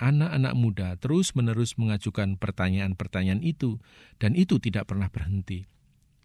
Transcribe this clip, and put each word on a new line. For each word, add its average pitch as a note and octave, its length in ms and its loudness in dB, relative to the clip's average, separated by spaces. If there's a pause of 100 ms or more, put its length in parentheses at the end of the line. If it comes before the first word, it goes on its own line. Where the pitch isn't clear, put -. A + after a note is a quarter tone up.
anak-anak C#3+ 560 2
muda G2+ 400 0
terus-menerus A#2+ 800 0
mengajukan G#2 640 -2
pertanyaan-pertanyaan F#2+ 1040 0
itu, C#3 320 -2 (400)
dan G#2+ 160 2
itu F3+ 260 4
tidak G#2 300 -2
pernah G2 240 -2
berhenti. F#2+ 560 -4 (560)